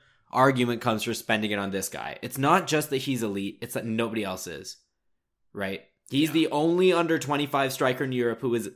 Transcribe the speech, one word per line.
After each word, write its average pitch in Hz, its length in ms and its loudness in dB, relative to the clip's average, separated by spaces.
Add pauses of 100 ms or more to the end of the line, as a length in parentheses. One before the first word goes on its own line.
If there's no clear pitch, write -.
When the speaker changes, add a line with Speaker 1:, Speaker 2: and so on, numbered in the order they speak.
(320)
Speaker 1:
argument 123 500 4
comes 110 220 0
for 117 120 -2
spending 107 340 0
it 104 100 -2
on 98 120 -4
this 95 180 -4
guy. - 320 -10
It's 120 160 -10
not 151 300 4
just 151 240 0
that 135 60 0
he's 127 260 -2
elite, 98 380 -4
it's - 120 -12
that 117 140 -6
nobody 110 360 -2
else 92 220 -6
is, 80 320 -12 (760)
right? 98 300 -6 (300)
He's 151 180 2
Speaker 2:
Yeah. 139 40 -8
Speaker 1:
the 156 160 4
only 175 440 4
under 165 240 2
twenty-five 139 560 0
striker 127 300 0
in 131 80 -4
Europe 117 300 0
who 123 120 0
is 110 220 0